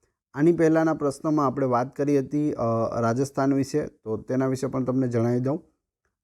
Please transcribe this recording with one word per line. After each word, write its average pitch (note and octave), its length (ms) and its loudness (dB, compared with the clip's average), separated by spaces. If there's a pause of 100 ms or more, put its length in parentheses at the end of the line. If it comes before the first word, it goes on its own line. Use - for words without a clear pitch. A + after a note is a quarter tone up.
(340)
આની D3+ 180 4
પહેલાંના D#3+ 420 4
પ્રશ્નમાં D3 520 0
આપણે C3 200 -2
વાત B2+ 300 0
કરી C#3+ 220 2
હતી, D3 340 -2
અ, A2+ 480 -2
રાજસ્થાન C3+ 540 0
વિશે, C#3 320 -2
તો - 300 -8
તેના B2+ 300 -2
વિશે C3 200 -2
પણ C3 180 -4
તમને B2+ 240 0
જણાવી A#2+ 320 0
દઉં. C3+ 220 -2 (600)